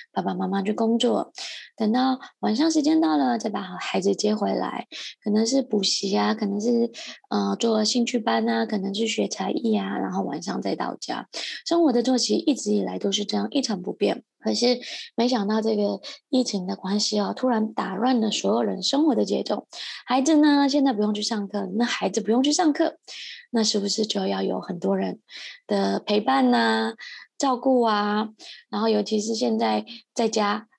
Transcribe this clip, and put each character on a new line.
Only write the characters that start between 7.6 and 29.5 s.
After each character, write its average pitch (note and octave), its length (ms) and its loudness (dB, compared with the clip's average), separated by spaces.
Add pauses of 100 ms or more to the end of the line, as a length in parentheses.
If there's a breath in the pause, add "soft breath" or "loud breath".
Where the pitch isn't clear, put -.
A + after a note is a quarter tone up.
做 A3 240 2
兴 A#3+ 200 0
趣 A#3 140 -2
班 A3+ 300 0
啊， A3+ 180 0
可 A3 120 -4
能 G3 140 -4
是 G#3+ 140 -2
学 G#3+ 220 -2
才 - 240 -4
艺 A3 260 0
啊， G3 200 -4
然 F#3+ 120 -4
后 F#3 140 -2
晚 E3+ 180 -6
上 F#3+ 180 -6
再 F#3+ 140 -2
到 - 260 -6
家。 - 280 -8 (360 loud breath)
生 E4+ 200 4
活 C4+ 80 6
的 A#3 100 4
作 B3+ 160 2
息 G#3+ 160 0
一 C4+ 200 2
直 G#3 180 -2
以 G3+ 100 2
来 F#3 160 -4
都 G3 140 0
是 G3+ 120 -2
这 G#3 120 -4
样 G3+ 160 0
一 C4+ 100 2
成 G3 180 -4
不 F3+ 120 -6
变， - 320 0 (160)
可 A3 120 -2
是 A#3+ 280 2 (340 loud breath)
没 A#3 140 2
想 A3 180 2
到 A3 140 2
这 A3 160 0
个 G3+ 240 0 (280 loud breath)
疫 B3+ 140 2
情 F#3+ 240 -2
的 G3 80 -4
关 G3 240 -2
系 G#3 220 0
哦， G3 160 -2
突 B3+ 120 0
然 A3 240 2
打 F#3+ 220 -4
乱 A#3+ 260 2
了 G#3+ 120 2
所 G3 200 0
有 A#3 120 2
人 F#3 180 -2
生 C#4+ 240 2
活 B3+ 80 4
的 G#3 100 2
节 G3 200 -2
奏。 - 240 -4 (380 loud breath)
孩 B3+ 140 2
子 D4+ 180 4
呢， C#4+ 300 6
现 C#4 160 4
在 C4+ 80 4
不 G#3 100 0
用 G#3 120 2
去 G#3 80 -4
上 G#3 240 -4
课， G3 300 -4
那 A#3+ 80 2
孩 G#3 260 -2
子 G#3 100 -2
不 G3 120 0
用 B3 100 4
去 C#4+ 80 4
上 D4+ 220 4
课， D#4 260 0 (520 loud breath)
那 A3+ 120 2
是 G#3+ 160 2
不 G3+ 80 -2
是 G#3+ 180 -2
就 G3+ 220 -2
要 F#3+ 160 -2
有 F#3 180 -2
很 F3+ 180 -8
多 G3 180 0
人 F#3+ 240 -4 (460 loud breath)
的 G3 340 0
陪 G#3 200 0
伴 B3+ 320 2
啊、 A3+ 420 2 (440 loud breath)
照 C4 180 2
顾 B3+ 260 4
啊？ G#3 480 2 (400 loud breath)
然 G#3 100 -4
后 A3+ 80 2
尤 G#3 140 4
其 G#3 180 0
是 A3 140 -4
现 A3+ 240 0